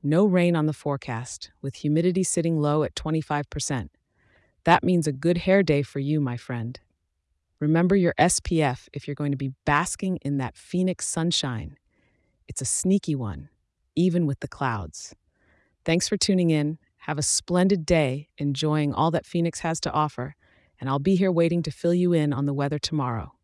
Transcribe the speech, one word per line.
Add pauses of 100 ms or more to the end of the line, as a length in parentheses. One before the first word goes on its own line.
No
rain
on
the
forecast, (100)
with
humidity
sitting
low
at
twenty-five
percent. (760)
That
means
a
good
hair
day
for
you,
my
friend. (800)
Remember
your
S
P
F
if
you're
going
to
be (140)
basking
in
that
Phoenix
sunshine. (720)
It's
a
sneaky
one, (460)
even
with
the
clouds. (720)
Thanks
for
tuning
in. (200)
Have
a
splendid
day,
enjoying
all
that
Phoenix
has
to
offer, (420)
and
I'll
be
here
waiting
to
fill
you
in
on
the
weather
tomorrow. (120)